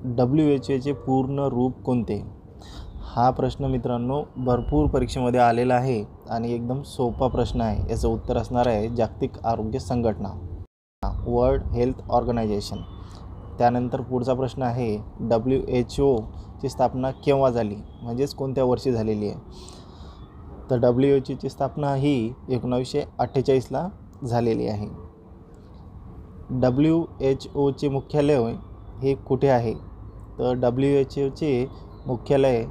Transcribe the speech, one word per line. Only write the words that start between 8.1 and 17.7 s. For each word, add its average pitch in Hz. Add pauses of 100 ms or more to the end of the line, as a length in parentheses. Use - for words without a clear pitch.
असणार 123
आहे 110
जागतिक 117
आरोग्य 113
संघटना, 117 (640)
वर्ल्ड 123
हेल्थ 123
ऑर्गनायझेशन. 113 (840)
त्यानंतर 123
पुढचा 123
प्रश्न 131
आहे 117 (220)
डब्ल्यूएचओची 123
स्थापना 127
केव्हा 135
झाली, 107 (260)